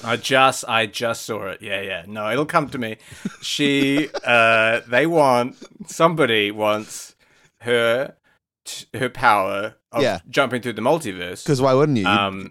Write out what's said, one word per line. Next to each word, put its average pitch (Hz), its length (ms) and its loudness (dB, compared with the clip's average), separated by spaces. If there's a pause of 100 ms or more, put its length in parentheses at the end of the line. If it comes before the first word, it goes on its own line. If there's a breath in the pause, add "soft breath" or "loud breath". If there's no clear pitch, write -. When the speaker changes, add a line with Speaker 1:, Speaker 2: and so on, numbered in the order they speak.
Speaker 1:
I 117 120 0
just, 131 520 2
I 113 180 0
just 113 360 -6
saw 104 260 -8
it. 90 140 -12
Yeah, 101 180 -6
yeah. 95 260 -8
No, 107 240 -6
it'll 139 160 0
come 151 240 0
to 135 80 -8
me. 110 200 -6 (440 loud breath)
She, 139 760 0
<laughs> - 100 -10
uh, 113 600 4
they 123 200 2
want, 135 500 2 (340)
somebody 131 600 2
wants 107 680 -4 (440 soft breath)
her, 120 540 0 (520)
t-, - 200 -14 (120)
her 123 100 -2
power 104 680 0 (160)
of 117 100 0
Speaker 2:
Yeah. 104 160 0 (100)
Speaker 1:
jumping 127 320 0
through 117 140 -6
the 107 80 -8
multiverse. 101 640 -4
Speaker 2:
'Cause 139 160 0
why 135 100 4
wouldn't 143 240 4
you? 98 80 0
You'd, 101 140 4
Speaker 1:
Um, 98 320 -4